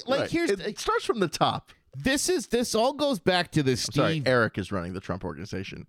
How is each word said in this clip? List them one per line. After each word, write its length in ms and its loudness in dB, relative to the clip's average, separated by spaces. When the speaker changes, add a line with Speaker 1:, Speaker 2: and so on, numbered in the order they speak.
Speaker 1:
Like, 160 2
Speaker 2:
Right. 80 -4
Speaker 1:
here's 200 0
Speaker 2:
It 120 0
Speaker 1:
the 140 -6
Speaker 2:
starts 280 -2
from 160 -2
the 80 2
top. 420 -2
Speaker 1:
This 320 0
is, 200 0
this 280 0
all 160 4
goes 260 0
back 340 2
to 120 4
the 80 4
Speaker 2:
I'm 40 0
sorry, 380 2
Speaker 1:
Steve 140 -2
Speaker 2:
Eric 300 4
is 120 -4
running 220 -4
the 80 -8
Trump 240 -6
organization. 640 -8